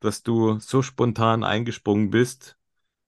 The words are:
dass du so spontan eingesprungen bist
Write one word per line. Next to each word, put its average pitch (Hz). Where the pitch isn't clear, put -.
dass 107
du 113
so 131
spontan 113
eingesprungen 104
bist 120